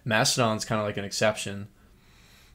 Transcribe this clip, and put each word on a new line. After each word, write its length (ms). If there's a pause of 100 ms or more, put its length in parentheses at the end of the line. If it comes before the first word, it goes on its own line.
Mastodon's 600
kinda 180
like 140
an 80
exception. 640 (880)